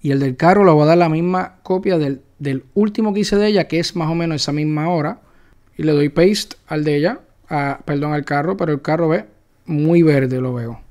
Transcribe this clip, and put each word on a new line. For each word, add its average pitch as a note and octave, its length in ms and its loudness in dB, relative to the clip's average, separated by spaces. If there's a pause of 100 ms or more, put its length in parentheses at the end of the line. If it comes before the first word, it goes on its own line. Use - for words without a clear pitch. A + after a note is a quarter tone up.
Y D3 80 -4
el C#3 100 0
del C3+ 160 -2
carro F#3+ 300 4
le F3 60 8
voy D3+ 100 6
a D3+ 60 4
dar E3 100 4
la F3 100 4
misma F3+ 540 -4
copia F#3 380 -2
del, C#3 240 -4 (160)
del C3+ 340 -6
último G#3+ 400 0
que G3+ 60 -2
hice G3+ 160 -2
de G#3 140 2
ella, F#3+ 180 0
que D#3+ 100 -4
es E3+ 180 -4
más D#3+ 140 -4
o E3 60 -2
menos E3 260 -4
esa C#3+ 100 -4
misma D3+ 380 -2
hora. E3 320 -4 (560)
Y D3+ 60 -6
le D#3 80 2
doy D3 180 2
paste F#3 460 0 (100)
al D3+ 180 -6
de D3+ 120 0
ella, F3+ 240 -2 (280)
a, C#3+ 380 -6
perdón, D3 280 -4
al D3 120 -4
carro, D3+ 320 -2
pero D#3 160 -2
el C#3 80 -4
carro D#3+ 280 0
ve F#3+ 160 0 (420)
muy D#3+ 340 4
verde, C3+ 400 2
lo B2+ 140 -4
veo. A#2 360 -10